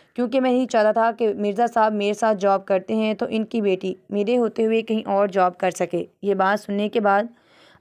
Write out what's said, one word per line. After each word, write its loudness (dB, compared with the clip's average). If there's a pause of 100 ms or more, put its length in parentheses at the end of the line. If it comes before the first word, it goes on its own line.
(160)
क्योंकि 0
मैं 2
नहीं 0
चाहता 2
था 2
कि 0
मिर्ज़ा -2
साहब 2
मेरे 0
साथ 0
जॉब 0
करते -2
हैं 0
तो -4
इनकी -4
बेटी -2 (160)
मेरे 0
होते 0
हुए 2
कहीं -2
और 2
जॉब 2
कर 0
सके। -4 (180)
ये 0
बात 2
सुनने -4
के -2
बाद 2 (520)